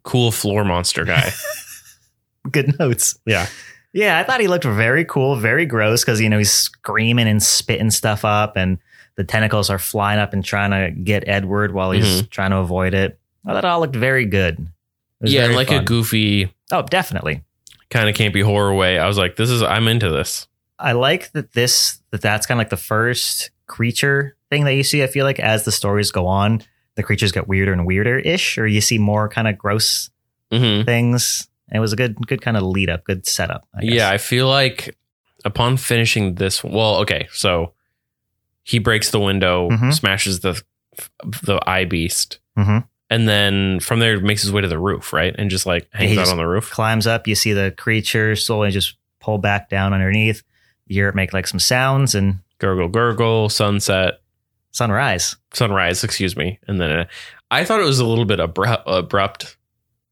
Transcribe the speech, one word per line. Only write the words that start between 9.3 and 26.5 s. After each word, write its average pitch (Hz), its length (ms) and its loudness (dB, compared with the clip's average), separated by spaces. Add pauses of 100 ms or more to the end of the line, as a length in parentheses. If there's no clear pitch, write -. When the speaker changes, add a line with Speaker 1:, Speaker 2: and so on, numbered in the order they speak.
Speaker 2:
are 98 80 -2
flying 104 400 -2
up 104 160 0
and 95 100 -2
trying 101 280 0
to 95 180 0 (100)
get 98 280 0
Edward 101 440 -2
while 95 200 -2
he's 98 120 4
Speaker 1:
Mm-hmm. 98 260 0
Speaker 2:
trying 98 200 -2
to 98 80 2
avoid 92 340 0
it. 95 260 -2 (280)
I 190 80 -4
thought - 100 -2
it 180 40 0
all 170 120 0
looked 147 160 -2
very 127 300 0
good. 92 320 0
It 80 80 -10 (560)
was 110 100 2
Speaker 1:
Yeah, 135 100 4
in, 120 40 4
Speaker 2:
very 120 100 4
Speaker 1:
like, 127 140 2
a 147 60 2
Speaker 2:
fun. 131 100 0
Speaker 1:
goofy 107 640 2 (200)
Speaker 2:
Oh, 170 100 0
definitely. 110 600 -4 (480)
Speaker 1:
kinda 107 220 2
campy 101 300 2
horror 101 320 4
way. 92 240 4
I 80 80 2
was 101 100 0
like, 90 200 0
"This 113 140 0
is, 120 120 2
I'm 113 240 2
into 113 240 2
this." - 380 -4 (320)
Speaker 2:
I 135 120 0
like 135 400 0
that - 200 -8
this, - 480 0 (100)
that - 100 -6
that's 107 260 0
kinda, 123 120 0
like, 110 120 -2
the - 60 -2
first - 760 -2 (180)
creature 139 680 0 (160)
thing 147 140 2
that 139 100 2
you 139 80 2
see, 143 220 2
I - 20 4
feel 135 180 -2
like, 135 140 0
as 110 260 0
the 113 80 0
stories 101 380 0
go 90 160 -2
on, 101 360 2 (340)